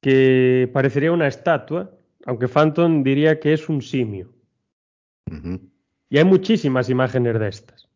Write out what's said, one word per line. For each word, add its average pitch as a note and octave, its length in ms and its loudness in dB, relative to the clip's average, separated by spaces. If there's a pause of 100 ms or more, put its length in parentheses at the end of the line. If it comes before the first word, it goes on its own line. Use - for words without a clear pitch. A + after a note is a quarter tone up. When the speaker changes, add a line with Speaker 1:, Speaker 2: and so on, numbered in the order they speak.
Speaker 1:
que C3 680 4
parecería C#3 400 0
una E3+ 160 0
estatua, D#3 640 -4 (360)
aunque B2 220 -4
Phantom D#3 540 2
diría D3+ 380 0
que D3 120 0
es D#3 160 -4
un D3 120 -4
simio. G#2+ 520 -8 (1000)
Speaker 2:
Ujú. D#2 300 -12 (500)
Speaker 1:
Y C#3 80 2
hay D#3 60 6
muchísimas F3+ 680 0
imágenes B2 480 0
de G#2+ 100 -2
estas. - 480 -16